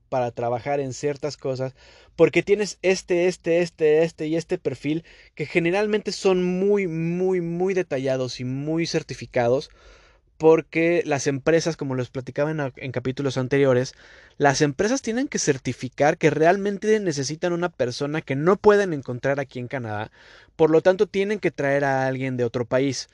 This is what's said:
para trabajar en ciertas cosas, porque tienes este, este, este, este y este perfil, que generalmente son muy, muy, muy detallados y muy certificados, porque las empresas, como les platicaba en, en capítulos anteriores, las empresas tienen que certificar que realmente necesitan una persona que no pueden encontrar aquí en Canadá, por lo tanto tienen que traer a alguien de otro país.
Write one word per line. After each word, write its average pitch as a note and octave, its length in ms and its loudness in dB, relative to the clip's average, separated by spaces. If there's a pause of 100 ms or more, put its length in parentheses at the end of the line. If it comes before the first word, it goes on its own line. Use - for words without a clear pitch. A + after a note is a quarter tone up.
para B2 240 -2
trabajar A#2+ 480 -4
en C3 120 -6
ciertas C#3+ 440 -6
cosas, C3 380 -6 (420)
porque E3+ 260 4
tienes G3+ 400 0
este, F3+ 440 0
este, E3+ 340 0
este, D#3+ 420 2
este E3 240 -4
y D#3 100 -2
este E3+ 220 -4
perfil, D3 460 -4 (300)
que D3+ 120 -8
generalmente G3+ 680 0
son F#3 320 2
muy, F#3+ 420 0
muy, F3 540 -2
muy E3+ 340 -2
detallados C3+ 680 -2
y B2+ 40 -6
muy D3 420 -4
certificados, B2+ 840 -2 (680)
porque E3 680 4
las C#3+ 220 -2
empresas, D#3 500 0
como C3+ 180 -6
les B2+ 140 -4
platicaba C3+ 420 -4
en, D3 260 -6
en C3 160 -10
capítulos C3 440 -4
anteriores, C3 580 2 (440)
las C#3 240 4
empresas G3+ 400 0
tienen B3 260 -4
que - 100 -6
certificar C#3 800 -2
que D#3 140 4
realmente G3 680 2
necesitan D#3+ 540 -4
una F3 160 -2
persona C#3+ 540 -4
que C3 140 -4
no E3 200 4
pueden G3+ 380 4
encontrar C3+ 440 -4
aquí C3+ 200 -8
en B2 100 -8
Canadá, A2 420 -6 (460)
por D#3+ 140 4
lo D#3+ 100 6
tanto F#3+ 260 2
tienen G3 340 -4
que F#3 100 0
traer C#3 340 0
a C3+ 220 0
alguien C3 300 -4
de B2 80 0
otro A#2+ 200 -2
país. C3 500 -2